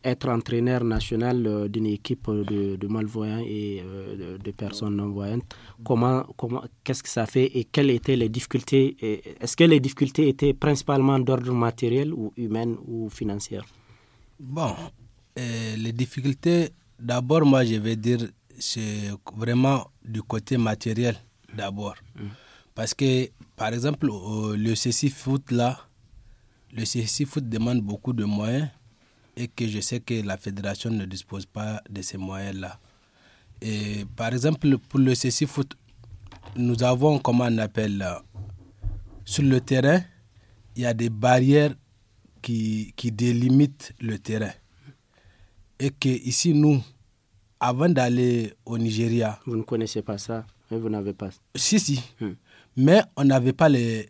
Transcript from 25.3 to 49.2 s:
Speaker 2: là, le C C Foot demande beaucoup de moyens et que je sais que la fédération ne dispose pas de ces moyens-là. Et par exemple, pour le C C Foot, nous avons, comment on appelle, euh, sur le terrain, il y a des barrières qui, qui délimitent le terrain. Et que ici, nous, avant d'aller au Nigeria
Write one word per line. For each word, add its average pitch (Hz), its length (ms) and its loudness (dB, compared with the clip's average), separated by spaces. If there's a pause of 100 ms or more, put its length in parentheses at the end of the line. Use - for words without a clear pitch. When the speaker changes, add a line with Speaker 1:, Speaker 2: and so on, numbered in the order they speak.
Speaker 2:
là, 123 280 2 (960)
le 113 120 -4
C 117 180 -2
C 135 220 -2
Foot 139 200 -6
demande 113 360 0
beaucoup 104 320 -4
de 110 100 -2
moyens 110 440 0 (680)
et 120 120 -6
que - 180 -6
je 104 140 -4
sais 120 200 -2
que 113 240 -4
la 98 120 -4
fédération 98 540 -6
ne 107 140 -2
dispose 92 420 -10
pas 107 420 -8
de 101 140 -10
ces 92 160 -8
moyens-là. 95 600 -10 (840)
Et 104 420 -6 (120)
par 117 160 -2
exemple, 135 460 2
pour - 220 -2
le 131 140 6
C 127 160 0
C 147 160 0
Foot, 139 280 -4 (840)
nous 120 260 0
avons, 131 360 4
comment 123 300 2
on 113 100 2
appelle, 107 440 -2
euh, 90 120 -4 (1080)
sur - 200 0
le 131 160 6
terrain, 139 400 4 (760)
il 123 60 -6
y 120 40 -2
a 120 80 0
des 117 160 -2
barrières 127 640 4 (680)
qui, 110 540 -2
qui 120 160 -4
délimitent 123 880 2
le 110 180 -4
terrain. 107 340 -6 (1300)
Et 135 120 0
que - 180 -2
ici, 127 460 2
nous, 147 280 6 (760)
avant 123 280 2
d'aller 123 680 2 (100)
au 117 140 -6
Nigeria 113 680 0